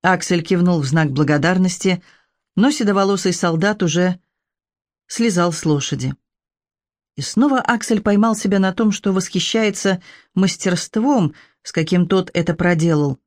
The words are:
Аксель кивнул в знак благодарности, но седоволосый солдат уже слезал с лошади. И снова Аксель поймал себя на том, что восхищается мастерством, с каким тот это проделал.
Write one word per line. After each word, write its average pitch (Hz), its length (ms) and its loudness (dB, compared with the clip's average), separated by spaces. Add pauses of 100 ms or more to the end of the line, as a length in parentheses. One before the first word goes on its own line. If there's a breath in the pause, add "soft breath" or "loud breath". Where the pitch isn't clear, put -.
Аксель 180 420 0
кивнул 175 360 2
в 143 60 -2
знак 151 260 0
благодарности, 180 880 0 (540 soft breath)
но 240 160 2
седоволосый 196 600 0
солдат 190 500 0
уже 180 360 0 (880)
слезал 180 440 0
с - 140 -8
лошади. 135 500 -2 (1000)
И 143 40 -12
снова 262 380 0
Аксель 226 420 -2
поймал 214 340 2
себя 196 240 0
на 190 120 2
том, 214 220 0
что 202 180 -2
восхищается 190 920 -2 (340 loud breath)
мастерством, 190 1000 0 (300 loud breath)
с - 80 -16
каким 175 360 0
тот 185 260 0
это 170 200 0
проделал. 160 720 0